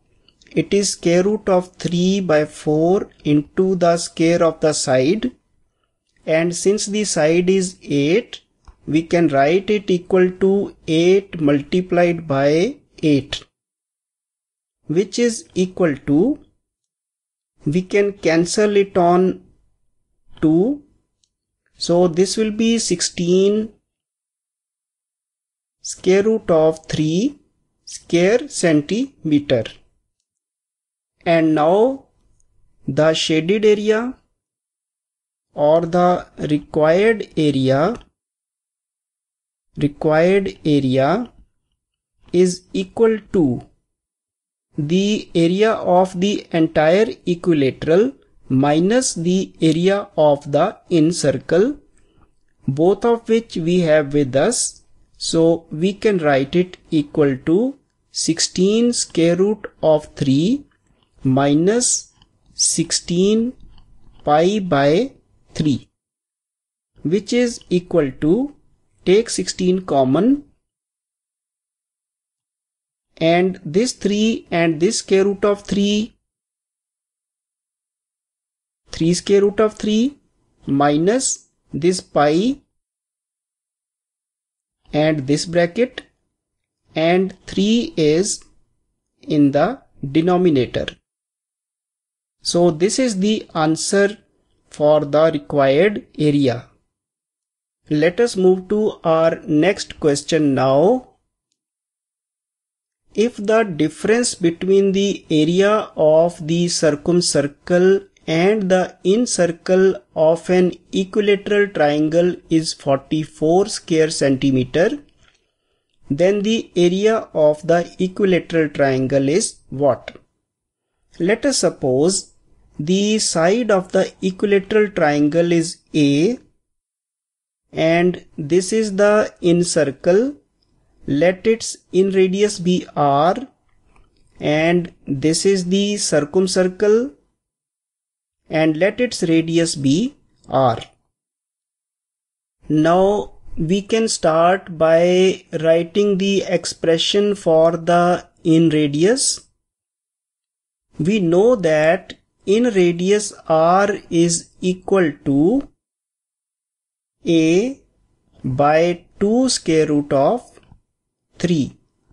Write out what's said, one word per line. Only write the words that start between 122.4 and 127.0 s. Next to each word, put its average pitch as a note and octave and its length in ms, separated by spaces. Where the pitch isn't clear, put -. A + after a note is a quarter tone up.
the G3 400
side G#3 520
of F#3+ 200
the F#3+ 220
equilateral G3+ 680
triangle D#3 600
is E3 280
A, D3+ 440